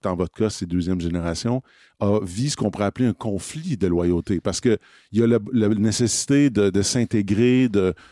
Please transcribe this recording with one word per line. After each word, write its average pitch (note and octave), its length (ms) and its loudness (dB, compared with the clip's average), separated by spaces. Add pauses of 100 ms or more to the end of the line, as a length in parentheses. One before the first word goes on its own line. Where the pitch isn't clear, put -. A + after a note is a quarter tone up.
dans F#2 140 -4
votre F2 200 -4
cas, A2 140 0
c'est G2 160 -8
deuxième F2+ 360 -2
génération, E2+ 600 -4 (380)
a, G#2 240 2
vit G2+ 260 -4
ce - 80 -6
qu'on G#2+ 140 -2
pourrait G2+ 140 -2
appeler A#2+ 220 0
un G#2+ 60 0
conflit A#2 640 -6
de F#2 100 0
loyauté. F2 520 0
Parce F#2+ 220 -4
que A2 160 2 (340)
il G2+ 80 0
y A#2 40 4
a A#2 40 4
la, A#2 120 4 (140)
la G#2+ 160 2
nécessité A2+ 800 2
de, G2+ 200 2
de F#2+ 120 2
s'intégrer, A#2 880 2
de, F#2+ 240 0 (180)